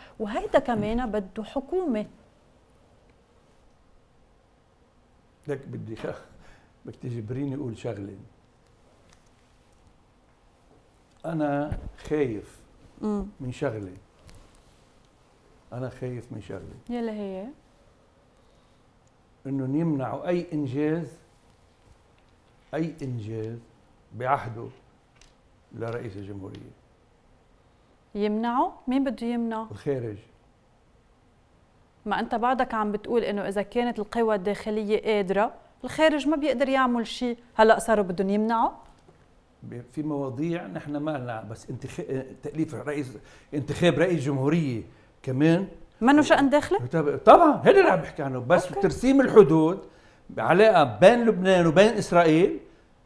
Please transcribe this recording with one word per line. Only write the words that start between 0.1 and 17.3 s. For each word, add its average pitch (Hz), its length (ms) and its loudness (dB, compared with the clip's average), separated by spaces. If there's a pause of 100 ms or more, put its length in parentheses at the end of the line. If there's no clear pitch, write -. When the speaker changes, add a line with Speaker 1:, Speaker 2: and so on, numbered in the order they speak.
Speaker 1:
وهيدا 294 400 -2
كمان 233 520 -2
بده 208 340 -6
حكومة. 269 600 -4 (3500)
Speaker 2:
لك 139 180 -8
بدي 110 300 -12
خ-، - 260 -10 (600)
بدك 110 120 -16
تجبريني 127 580 -8
أقول 127 240 -10
شغلة. 101 380 -10 (3000)
أنا 151 520 -4 (300)
خايف 127 520 -4 (400)
Speaker 1:
مم. 208 260 -6 (140)
Speaker 2:
من 123 120 -8
شغلة. 107 400 -8 (1800)
أنا 123 160 -8
خايف 123 440 -10
من 110 80 -12
شغلة. - 340 -14 (160)
Speaker 1:
يلي 233 200 -6
هي؟ 202 360 -10 (2000)